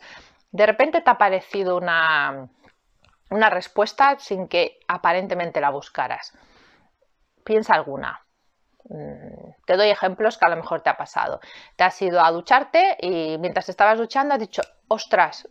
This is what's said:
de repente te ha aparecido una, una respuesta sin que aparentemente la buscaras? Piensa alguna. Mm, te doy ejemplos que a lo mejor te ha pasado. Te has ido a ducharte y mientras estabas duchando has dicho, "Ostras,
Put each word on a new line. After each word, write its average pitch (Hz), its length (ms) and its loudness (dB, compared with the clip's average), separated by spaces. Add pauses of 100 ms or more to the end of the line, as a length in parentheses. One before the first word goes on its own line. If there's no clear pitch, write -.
(520)
de 202 160 2
repente 285 340 0
te 330 80 0
ha 240 40 6
aparecido 190 640 0
una, 156 720 0 (840)
una 214 180 4
respuesta 208 680 0
sin 185 280 -8
que - 400 -2
aparentemente 180 720 -2
la 143 100 0
buscaras? 131 680 -8 (1040)
Piensa 220 300 2
alguna. 143 480 -4 (680)
Mm, - 640 -18 (140)
te 180 120 2
doy 208 120 4
ejemplos 196 480 -2
que - 80 2
a 170 40 6
lo 170 80 -2
mejor 160 240 -8
te - 100 0
ha - 60 -2
pasado. - 420 -6 (360)
Te - 80 2
has 185 180 0
ido 175 220 2
a 165 80 6
ducharte 277 720 2
y 165 380 -4
mientras 180 280 -4
estabas 208 300 2
duchando 277 380 -2
has 262 40 0
dicho, - 220 -8 (260)
"Ostras, - 640 -2